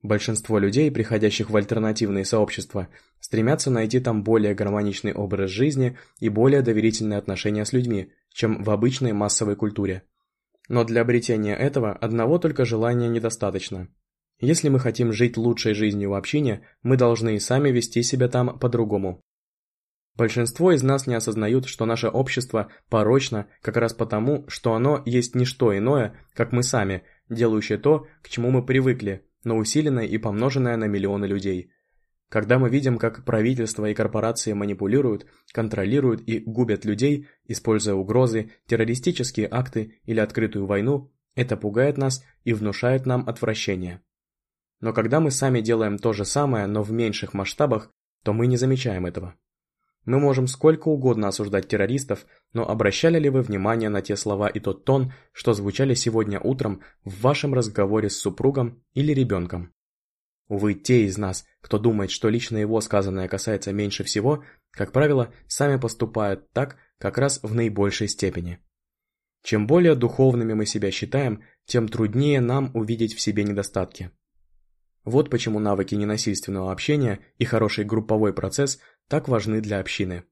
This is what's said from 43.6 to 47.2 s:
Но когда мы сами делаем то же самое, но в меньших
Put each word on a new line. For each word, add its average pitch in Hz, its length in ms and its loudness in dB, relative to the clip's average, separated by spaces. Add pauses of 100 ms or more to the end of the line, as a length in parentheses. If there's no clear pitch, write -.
Но 113 140 -4
когда 117 260 2
мы 156 120 2
сами 131 300 2
делаем 110 360 0
то 113 160 0
же 101 120 -2
самое, 131 420 0
но 104 140 0
в 104 100 -4
меньших 113 420 -2